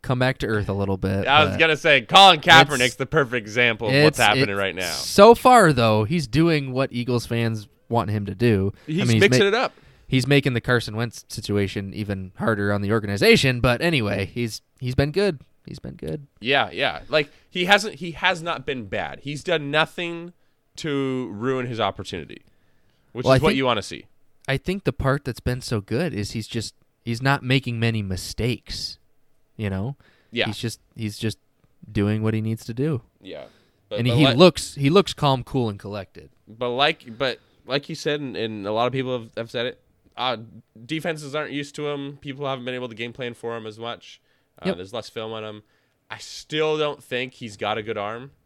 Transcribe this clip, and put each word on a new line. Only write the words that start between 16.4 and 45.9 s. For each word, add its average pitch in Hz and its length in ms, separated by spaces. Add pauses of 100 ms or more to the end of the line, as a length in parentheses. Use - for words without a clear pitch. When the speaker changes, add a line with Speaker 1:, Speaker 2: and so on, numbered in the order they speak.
Speaker 2:
Yeah, 120 300
yeah. 101 380
Like, 151 220 (200)
he 180 140
hasn't, 202 320
he 165 160
has 180 300
not 160 240
been 131 200
bad. 92 340
He's 143 220
done 156 280
nothing 170 640 (440)
to 135 560
ruin 127 340
his 117 140
opportunity, 98 640 (680)
which 120 120
Speaker 1:
Well, 131 100
Speaker 2:
is 131 60
Speaker 1:
I - 20
Speaker 2:
what 156 80
Speaker 1:
think 143 60
Speaker 2:
you 135 80
wanna 113 180
see. - 220 (460)
Speaker 1:
I 139 60
think 185 280
the 131 100
part 139 320
that's 123 140
been 127 200
so 110 220
good 143 320
is 101 160
he's 110 180
just, - 260 (300)
he's 117 160
not 139 220
making 123 360
many 113 220
mistakes, - 960 (600)
you 107 100
know? 98 280 (340)
Speaker 2:
Yeah. 113 160
Speaker 1:
He's 107 100
just, - 240 (160)
he's 110 220
just 110 180 (560)
doing 107 300
what 110 100
he 110 80
needs 110 240
to 120 80
do. 131 300 (180)
Speaker 2:
Yeah. 80 240 (460)
But, 107 80
Speaker 1:
And 120 100
Speaker 2:
but 120 80
Speaker 1:
he 151 80
Speaker 2:
like, 135 140
Speaker 1:
looks, - 360
he 139 140
looks 185 240
calm, 135 320
cool, 123 240
and 101 100
collected. 98 520 (180)
Speaker 2:
but 123 220
like, 127 480
but 131 220 (260)
like 139 240
you 160 40
said, 151 260
and, 123 180
and 107 280
a 104 60
lot 117 140
of 127 80
people 127 240
have, 113 180
have 117 140
said 120 160
it, - 160 (340)
uh, 120 220 (480)
defenses 151 480
aren't 147 180
used 143 220
to 147 120
him. 143 360
People 139 240
haven't 135 180
been 127 100
able 123 140
to 113 60
game 117 180
plan 120 220
for 117 200
him 110 120
as 110 120
much. 117 400 (440)
Uh, - 60
Speaker 1:
Yep. 190 80
Speaker 2:
there's 95 180
less 113 160
film 110 240
on 110 100
him. 107 180 (480)